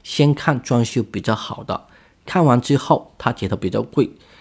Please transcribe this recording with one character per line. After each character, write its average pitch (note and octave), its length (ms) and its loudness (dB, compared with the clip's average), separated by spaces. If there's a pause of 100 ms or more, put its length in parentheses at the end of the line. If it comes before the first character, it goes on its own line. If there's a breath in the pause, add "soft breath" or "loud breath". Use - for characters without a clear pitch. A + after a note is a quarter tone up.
先 D3 320 2
看 C#3 260 -2
装 A#2+ 240 0
修 A#2 180 -2
比 G2+ 200 -8
较 A2 120 0
好 A2 300 -8
的， - 220 -8 (400 soft breath)
看 F3+ 180 2
完 B2 160 6
之 C#3+ 160 2
后 - 400 -2
他 - 160 -4
觉 G2+ 160 -6
得 G2 80 -2
比 F#2+ 140 -4
较 G#2+ 100 -2
贵， - 300 0 (300 soft breath)